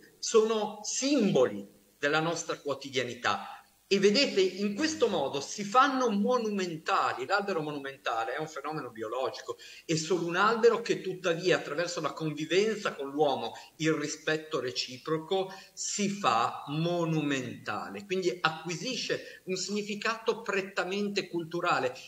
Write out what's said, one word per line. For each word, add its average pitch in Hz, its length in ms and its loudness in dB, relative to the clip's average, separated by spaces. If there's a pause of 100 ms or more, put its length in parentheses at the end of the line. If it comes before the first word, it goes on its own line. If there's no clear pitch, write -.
(200)
sono 220 640 2
simboli 165 840 2 (300)
della 151 240 2
nostra 160 380 -4
quotidianità. 120 960 -2 (360)
E 196 60 6
vedete, 208 420 6
in 190 360 2
questo 285 320 2
modo 143 340 0
si - 220 -8
fanno 254 480 4
monumentali. 190 1120 0
L'albero 190 380 0
monumentale 135 720 -4
è 147 40 -4
un 156 80 -4
fenomeno 143 440 -8
biologico, 113 680 -4 (260)
è 165 120 0
solo 165 320 0
un 170 80 -2
albero 220 480 4
che - 180 0
tuttavia, 175 560 2
attraverso 165 420 -2
la 151 140 -2
convivenza 160 800 0
con 139 160 -6
l'uomo, 135 440 2 (240)
il 156 160 2
rispetto 151 640 -2
reciproco, 156 920 -2 (220)
si - 340 -2
fa 120 600 2
monumentale. 143 1400 -2
Quindi 185 340 0
acquisisce 170 1080 -4
un 185 100 -2
significato 208 880 -4
prettamente 196 840 -2
culturale. 165 720 0 (100)